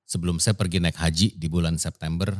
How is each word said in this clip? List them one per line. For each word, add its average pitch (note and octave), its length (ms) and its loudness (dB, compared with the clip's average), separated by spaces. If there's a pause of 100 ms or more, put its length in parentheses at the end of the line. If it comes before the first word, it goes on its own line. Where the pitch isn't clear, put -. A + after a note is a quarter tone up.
sebelum F2 360 -2
saya G#2+ 160 2
pergi F#2 240 -2
naik E2+ 180 2
haji E2 380 2
di D#2+ 120 -4
bulan E2 300 0
September, E2+ 640 -4